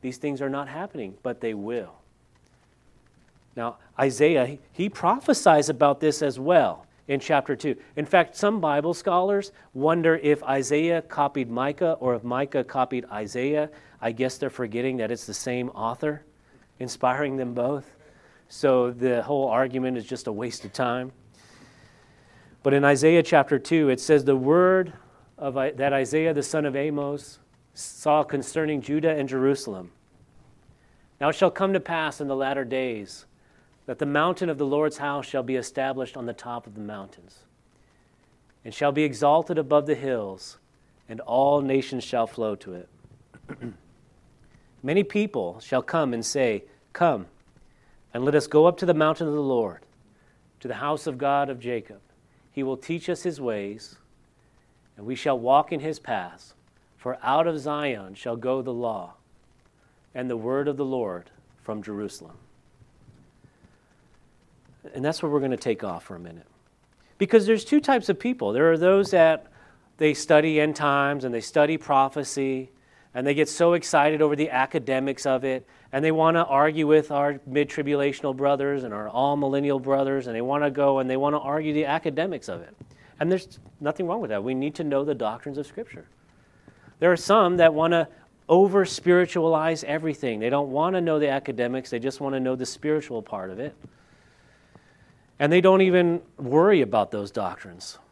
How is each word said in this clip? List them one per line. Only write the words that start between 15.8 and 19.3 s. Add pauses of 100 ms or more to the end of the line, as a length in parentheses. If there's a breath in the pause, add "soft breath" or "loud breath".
inspiring
them
both. (540 soft breath)
So
the
whole